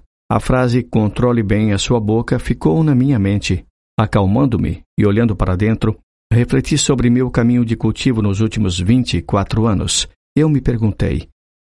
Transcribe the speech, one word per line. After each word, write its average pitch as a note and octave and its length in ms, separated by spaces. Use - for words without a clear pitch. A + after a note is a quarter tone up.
a A2 80
frase B2+ 440
"Controle A#2 580
bem G#2+ 320
a F#2+ 60
sua A#2+ 200
boca" A2 380
ficou D#3 460
na D3+ 100
minha C3 240
mente. G2 480
Acalmando-me G#2+ 840
e G#2 120
olhando A2 280
para F#2 200
dentro, G#2+ 420
refleti B2 460
sobre C3+ 320
meu B2 220
caminho A#2+ 340
de A2+ 100
cultivo A2 460
nos G2+ 200
últimos G2+ 380
vinte A2+ 380
e E2 60
quatro G#2 420
anos. F2 420
Eu D#3 100
me C#3+ 140
perguntei, A2 680